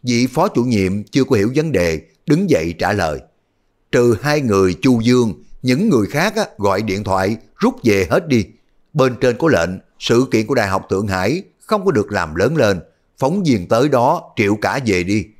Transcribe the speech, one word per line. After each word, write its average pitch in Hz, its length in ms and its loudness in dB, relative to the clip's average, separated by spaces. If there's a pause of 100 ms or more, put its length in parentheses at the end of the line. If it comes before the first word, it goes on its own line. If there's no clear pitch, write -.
Vị 120 240 0
phó 165 200 0
chủ 117 160 0
nhiệm 104 400 0
chưa 135 200 0
có 127 120 0
hiểu 104 200 0
vấn 156 160 -2
đề, 87 300 0 (240)
đứng 170 240 0
dậy 85 300 0
trả 92 140 0
lời, 80 260 -2 (720)
"Trừ 120 300 4
hai 147 200 0
người 95 400 2
Chu 127 180 4
Dương, 120 340 2 (280)
những 135 280 0
người 110 180 2
khác 180 280 -2
á, - 100 -2 (120)
gọi 98 240 0
điện 107 220 -4
thoại 95 340 0 (180)
rút 240 280 0
về 98 260 2
hết 165 180 0
đi. 120 180 2 (480)
Bên 131 280 2
trên 123 160 0
có 160 100 0
lệnh, 87 220 2 (300)
sự 123 320 2
kiện 110 160 0
của 135 80 -2
Đại 110 120 0
học 95 220 -4
Thượng 101 180 -2
Hải 101 360 -2 (160)
không 202 260 -4
có 196 60 2
được 110 200 0
làm 82 240 -4
lớn 113 200 0
lên, 104 260 0 (360)
phóng 175 260 -2
viên 123 240 0
tới 120 220 2
đó 139 460 0
triệu 104 200 0
cả 104 300 -4
về 90 180 0
đi." 98 220 -2 (140)